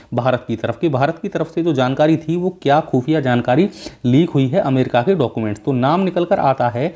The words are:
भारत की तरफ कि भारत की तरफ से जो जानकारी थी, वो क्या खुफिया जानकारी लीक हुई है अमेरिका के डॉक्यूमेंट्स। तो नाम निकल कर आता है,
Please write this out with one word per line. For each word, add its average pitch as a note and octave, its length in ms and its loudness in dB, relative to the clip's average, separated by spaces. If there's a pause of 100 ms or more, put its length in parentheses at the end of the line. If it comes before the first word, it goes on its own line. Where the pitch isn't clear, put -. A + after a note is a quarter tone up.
(140)
भारत A#2+ 340 0
की A2+ 80 -4
तरफ A2 240 -4
कि E3+ 80 0
भारत C#3 340 -2
की G3+ 60 -6
तरफ D#3 260 -6
से E3+ 80 -2
जो E3+ 100 0
जानकारी C3+ 440 2
थी, D#3+ 200 -4
वो F3+ 260 -4
क्या C#3 180 2
खुफिया D#3 400 0
जानकारी B2+ 500 2 (340)
लीक C#3 260 4
हुई C#3 160 2
है C3+ 140 0
अमेरिका C3 420 0
के G3 120 2
डॉक्यूमेंट्स। A2 500 -2
तो C#3+ 80 0
नाम C3+ 280 0
निकल F3+ 240 -2
कर F#3 140 0
आता C3 300 0
है, B2 280 -4